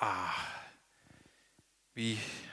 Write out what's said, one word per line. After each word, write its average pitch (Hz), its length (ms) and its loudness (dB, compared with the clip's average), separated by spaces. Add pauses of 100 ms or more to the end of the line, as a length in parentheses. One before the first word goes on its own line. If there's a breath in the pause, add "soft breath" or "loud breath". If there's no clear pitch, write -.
"Ah, 92 320 4 (1600 loud breath)
vi 113 260 2 (320 loud breath)